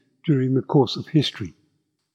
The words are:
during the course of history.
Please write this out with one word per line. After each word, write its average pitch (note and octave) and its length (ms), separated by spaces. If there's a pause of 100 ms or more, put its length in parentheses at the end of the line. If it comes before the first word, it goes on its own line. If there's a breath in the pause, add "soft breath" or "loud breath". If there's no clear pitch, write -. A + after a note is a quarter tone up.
(240)
during C3 300
the C3 80
course - 340
of - 120
history. A#2 480 (600)